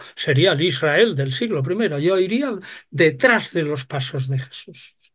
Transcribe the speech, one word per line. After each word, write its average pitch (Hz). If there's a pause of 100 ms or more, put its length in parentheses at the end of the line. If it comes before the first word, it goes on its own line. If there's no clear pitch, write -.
(160)
sería 160
el 143
Israel 170
del 135
siglo 190
primero. 175
Yo 180
iría 214 (320)
detrás 165
de 170
los 147
pasos 131
de 135
Jesús, - (180)